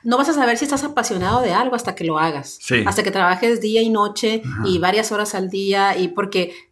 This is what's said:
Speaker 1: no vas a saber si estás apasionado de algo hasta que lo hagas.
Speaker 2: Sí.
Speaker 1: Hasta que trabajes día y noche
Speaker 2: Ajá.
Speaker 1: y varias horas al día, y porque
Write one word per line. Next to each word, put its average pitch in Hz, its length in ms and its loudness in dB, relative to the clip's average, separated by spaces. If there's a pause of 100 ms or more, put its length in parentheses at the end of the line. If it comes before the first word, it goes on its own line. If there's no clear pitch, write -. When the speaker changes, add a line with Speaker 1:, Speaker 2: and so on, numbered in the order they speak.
Speaker 1:
no 240 140 2
vas 285 120 2
a 330 40 2
saber 240 240 2
si 294 80 -2
estás 277 180 -2
apasionado 226 580 0
de 190 120 0
algo 247 220 0
hasta 233 180 -4
que 170 120 -6
lo 160 140 0
hagas. 151 420 -2
Speaker 2:
Sí. 123 260 0
Speaker 1:
Hasta 196 160 0
que 196 80 -2
trabajes 190 500 2
día 220 200 2
y 226 80 2
noche 214 560 0
Speaker 2:
Ajá. 165 200 -6
Speaker 1:
y 180 140 2
varias 208 320 2
horas 208 240 -2
al 185 140 -4
día, 196 480 0
y 180 100 0
porque 185 460 -2 (180)